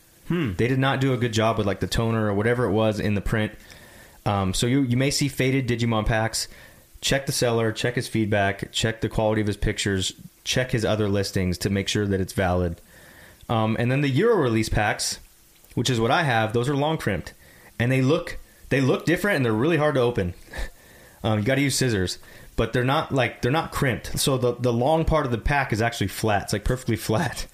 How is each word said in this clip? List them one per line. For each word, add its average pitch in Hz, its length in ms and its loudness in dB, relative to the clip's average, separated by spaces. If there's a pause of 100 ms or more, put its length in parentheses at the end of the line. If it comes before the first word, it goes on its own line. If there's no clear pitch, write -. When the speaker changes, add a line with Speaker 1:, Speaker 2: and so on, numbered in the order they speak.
(280)
Speaker 1:
Hmm. 160 300 -2
Speaker 2:
They 113 100 2
did 131 100 2
not 131 220 0
do 135 140 2
a - 20 2
good 117 160 -2
job 110 240 2
with, 104 100 -2
like, 98 140 -2
the 95 60 -2
toner 113 400 0
or 101 80 0
whatever 117 320 0
it 92 60 0
was 107 280 2
in 104 140 0
the 98 80 -2
print. 107 300 -2 (760)
Um, 98 260 0
so 123 140 0
you, 131 160 2
you 120 160 2
may 139 120 2
see 143 180 0
faded 135 380 0
Digimon 117 380 0
packs. 110 440 0 (520)
Check 135 240 0
the 147 80 -4
seller, 113 400 2
check 120 220 -4
his 123 140 -4
feedback, 101 640 0
check - 300 -2
the 113 80 0
quality 110 320 2
of 104 60 -2
his 101 100 0
pictures, 98 560 -2 (320)
check 127 260 -2
his 113 140 0
other 104 240 0
listings 95 500 -2
to 104 120 -2
make 98 180 0
sure 104 180 0
that 98 140 0
it's 92 140 -6
valid. 90 440 0 (680)
Um, 110 300 0
and 120 120 0
then 139 120 0
the 143 60 0
Euro 202 280 2
release 113 320 2
packs, - 500 -2 (560)
which 120 140 -2
is 123 100 0
what 113 120 2
I 170 140 2
have, 113 280 2
those 120 160 0
are 147 80 0
long 151 220 0
crimped. 92 340 -4 (460)
And 120 120 2
they 131 120 4
look, 151 360 0 (300)
they 135 140 2
look 123 240 2
different 180 300 2
and 135 100 0
they're 113 60 2
really 117 260 2
hard 147 160 2
to 131 80 2
open. 107 360 0
<laughs> - 60 -20 (800)
Um, 110 140 2
you 104 60 0
gotta 135 160 2
use 139 160 0
scissors. 107 420 0 (380)
But 113 160 0
they're 127 100 2
not, 143 300 0
like, 120 300 0
they're 123 100 2
not 160 180 0
crimped. - 480 -2
So 135 180 2
the, 120 200 0
the 123 160 0
long 151 320 2
part 156 200 2
of 127 60 -4
the 117 80 0
pack 139 340 0
is 104 80 0
actually 113 280 0
flat. 104 340 0
It's, - 100 -8
like, 104 120 -4
perfectly 123 320 -2
flat. - 580 -2